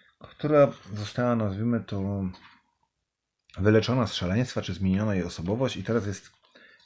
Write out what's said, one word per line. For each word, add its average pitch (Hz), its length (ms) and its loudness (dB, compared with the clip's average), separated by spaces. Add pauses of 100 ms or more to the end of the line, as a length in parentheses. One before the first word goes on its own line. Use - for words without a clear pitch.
(180)
która 147 540 4 (200)
została, 120 440 -2
nazwijmy 113 440 0
to, 98 420 -4 (1400)
wyleczona 110 480 4
z - 80 -8
szaleństwa, 104 480 -2
czy 95 120 -6
zmieniona 95 400 0
jej 90 100 -2
osobowość 101 520 -4
i 95 80 -8
teraz 113 220 -2
jest - 260 -10 (540)